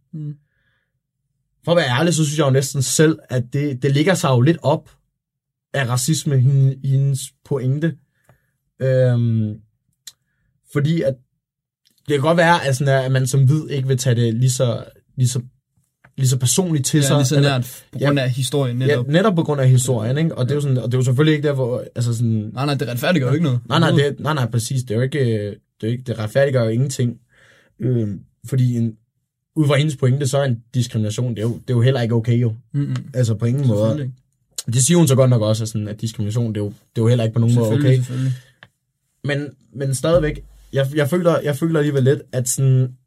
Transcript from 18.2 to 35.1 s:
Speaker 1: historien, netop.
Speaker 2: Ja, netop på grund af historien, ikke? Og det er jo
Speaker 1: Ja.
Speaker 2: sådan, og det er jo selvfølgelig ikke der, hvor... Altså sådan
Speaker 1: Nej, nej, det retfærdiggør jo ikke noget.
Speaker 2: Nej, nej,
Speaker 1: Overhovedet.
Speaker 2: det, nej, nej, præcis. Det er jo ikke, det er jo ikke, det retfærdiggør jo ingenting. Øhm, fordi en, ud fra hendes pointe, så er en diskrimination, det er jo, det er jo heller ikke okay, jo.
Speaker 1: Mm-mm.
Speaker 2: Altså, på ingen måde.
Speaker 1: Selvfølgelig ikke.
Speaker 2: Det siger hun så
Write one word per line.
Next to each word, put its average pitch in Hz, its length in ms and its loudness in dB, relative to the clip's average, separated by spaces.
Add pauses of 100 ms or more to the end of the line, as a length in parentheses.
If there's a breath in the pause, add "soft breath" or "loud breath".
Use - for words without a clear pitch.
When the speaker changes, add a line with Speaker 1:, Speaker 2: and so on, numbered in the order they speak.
Speaker 1:
historien, 131 460 -2
netop. 131 300 0
Speaker 2:
Ja, 143 40 -4
netop 185 240 4
på 165 80 2
grund 143 180 -2
af 131 80 4
historien, 123 480 2
ikke? 160 180 -2
Og 123 100 -2
det 120 60 -2
er 147 40 0
jo 147 40 -2
Speaker 1:
Ja. - 20 -4
Speaker 2:
sådan, 135 160 -2
og 117 140 -4
det - 20 -2
er 127 60 0
jo 127 40 0
selvfølgelig 147 320 2
ikke 147 120 -2
der, 143 60 0
hvor... 123 300 -4 (120)
Altså 120 180 -2
sådan 113 180 0 (220)
Speaker 1:
Nej, 127 120 -4
nej, 143 100 0
det 135 120 -4
retfærdiggør 131 400 0
jo - 60 0
ikke 165 100 0
noget. 123 220 0
Speaker 2:
Nej, 156 140 0
nej, 160 100 4
Speaker 1:
Overhovedet. 143 280 2
Speaker 2:
det, - 60 -10
nej, 147 100 -2
nej, 120 180 -2
præcis. 123 300 -2
Det 123 100 -8
er 107 40 -2
jo 117 60 0
ikke, 135 180 -2
det 110 280 -2 (340)
er 107 60 -4
jo 117 40 0
ikke, 123 120 -6
det 113 160 -6
retfærdiggør 131 440 0
jo 113 60 0
ingenting. 120 480 -2 (640 soft breath)
Øhm, 113 400 -2 (260)
fordi 127 320 0
en, 113 160 -2 (600)
ud 151 120 2
fra 143 100 2
hendes 151 200 0
pointe, 135 300 0
så 139 100 -2
er 139 80 2
en 120 180 -4 (100)
diskrimination, 117 640 -4
det 95 40 -10
er 107 40 -6
jo, 117 100 -2
det - 160 -12
er 127 40 -2
jo 120 80 2
heller 127 200 2
ikke 117 140 0
okay, 117 260 0
jo. 110 140 -2 (180)
Speaker 1:
Mm-mm. 143 220 -4 (180)
Speaker 2:
Altså, 117 220 0
på 120 100 -4
ingen 131 220 0
måde. 107 120 2
Speaker 1:
Selvfølgelig 110 260 0
ikke. - 720 -12
Speaker 2:
Det 131 80 4
siger 170 120 4
hun 160 100 6
så 127 80 4